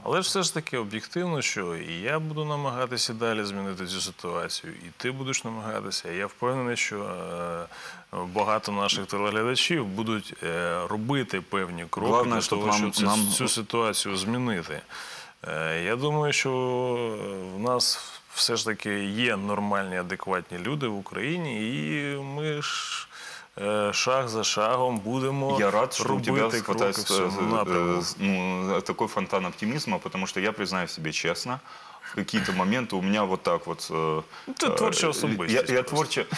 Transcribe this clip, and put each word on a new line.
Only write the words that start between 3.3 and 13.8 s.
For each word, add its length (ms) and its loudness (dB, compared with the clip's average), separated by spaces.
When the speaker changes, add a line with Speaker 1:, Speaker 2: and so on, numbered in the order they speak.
Speaker 1:
змінити 420 -4
цю 140 -4
ситуацію, 720 -4
і 140 -14
ти 140 -4
будеш 340 -4
намагатися. 680 -6
Я 140 -2
впевнений, 500 -2
що, 280 -2
е, 40 -6
багато 380 2
наших 340 0
телеглядачів 800 2
будуть, 560 -2
е, 460 0
робити 520 0
певні 500 -2
кроки 220 0
Speaker 2:
Главное, 260 4
Speaker 1:
для 80 0
Speaker 2:
щоб 120 2
Speaker 1:
того, 120 2
Speaker 2:
нам, 100 4
Speaker 1:
щоб 140 2
цю, 120 4
Speaker 2:
нам 260 4
Speaker 1:
цю 160 2
ситуацію 680 0